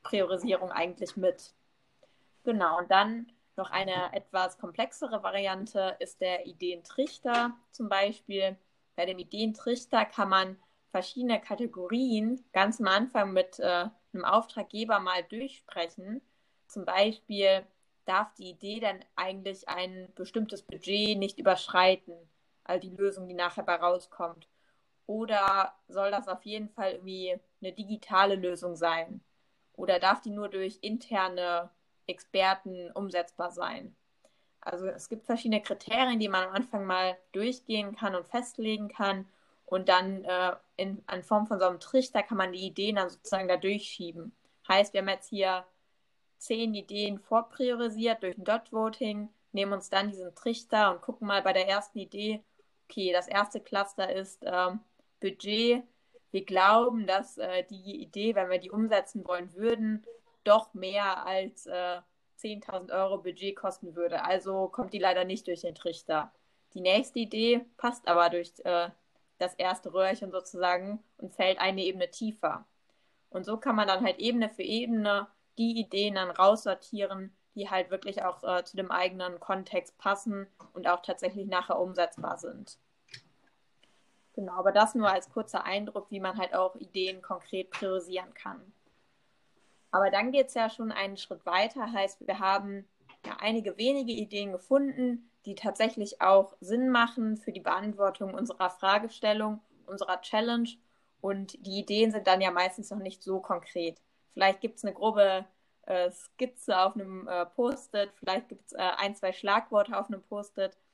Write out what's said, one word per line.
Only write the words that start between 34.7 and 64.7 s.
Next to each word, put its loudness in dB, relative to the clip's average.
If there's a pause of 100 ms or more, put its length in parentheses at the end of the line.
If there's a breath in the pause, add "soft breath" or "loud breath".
es -10
gibt -10
verschiedene 0
Kriterien, 0
die 0
man 2
am -6
Anfang -4
mal 0 (160)
durchgehen -4
kann -4
und -4
festlegen -4
kann. -2 (380 soft breath)
Und 0
dann, 6
äh, 2 (200)
in, -6
in -6
Form 2
von -2
so 6
einem 2
Trichter 2
kann -4
man 2
die -6
Ideen -2
dann 2
sozusagen -4
da 4
durchschieben. -4 (320)
Heißt, 6
wir 0
haben -2
jetzt -4
hier 0 (720)
zehn -2
Ideen -6
vorpriorisiert 0
durch -4
ein -12
Dot-Voting, -2 (220)
nehmen -2
uns -8
dann 0
diesen -10
Trichter 2
und -4
gucken -8
mal 4
bei 4
der 4
ersten 0
Idee, -6 (440)
okay, -2
das 2
erste 0
Cluster -2
ist, -6
ähm, 0 (400)
Budget. 2 (480 soft breath)
Wir -4
glauben, 6
dass, 0
äh, -2
die -12
Idee, -2
wenn 0
wir 2
die -10
umsetzen 0
wollen -4
würden, -2 (380)
doch 6
mehr -2
als, -2
äh, -4 (340)
zehntausend -8
Euro 0
Budget -6
kosten -8
würde. -2
Also 0
kommt -6